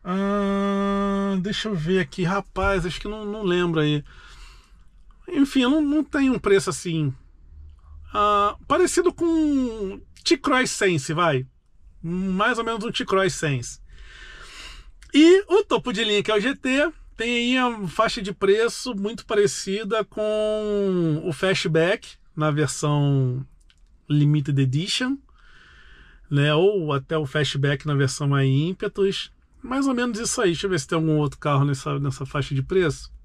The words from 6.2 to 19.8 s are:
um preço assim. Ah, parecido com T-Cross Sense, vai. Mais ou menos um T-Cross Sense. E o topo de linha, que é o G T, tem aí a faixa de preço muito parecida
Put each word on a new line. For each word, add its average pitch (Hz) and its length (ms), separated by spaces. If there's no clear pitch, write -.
um 208 40
preço 196 320
assim. 156 420
Ah, 208 420
parecido 349 440
com 262 880
T-Cross 262 460
Sense, 170 440
vai. 147 340
Mais 190 560
ou 226 40
menos 226 220
um 233 60
T-Cross 190 420
Sense. 135 460
E 349 360
o 415 160
topo - 280
de 220 120
linha, 208 180
que - 80
é 214 60
o 208 40
G 254 160
T, 285 380
tem 240 200
aí 247 200
a 233 300
faixa 220 340
de 196 100
preço 220 600
muito 202 320
parecida 208 800